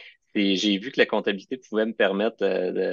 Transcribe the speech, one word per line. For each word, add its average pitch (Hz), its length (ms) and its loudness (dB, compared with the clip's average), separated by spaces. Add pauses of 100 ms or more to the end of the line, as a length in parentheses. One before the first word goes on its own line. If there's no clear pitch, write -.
(360)
c'est, 98 220 2
j'ai 101 220 2
vu 127 120 -10
que - 80 0
la 117 60 6
comptabilité 107 520 -4
pouvait 110 280 -2
me 113 80 -4
permettre, 104 480 0
euh, 92 300 0 (220)